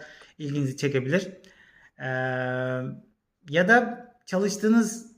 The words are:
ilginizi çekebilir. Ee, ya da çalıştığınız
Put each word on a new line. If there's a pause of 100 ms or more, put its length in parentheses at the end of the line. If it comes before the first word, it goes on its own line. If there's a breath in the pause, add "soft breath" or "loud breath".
(380 loud breath)
ilginizi
çekebilir. (680 soft breath)
Ee, (1400)
ya
da (220)
çalıştığınız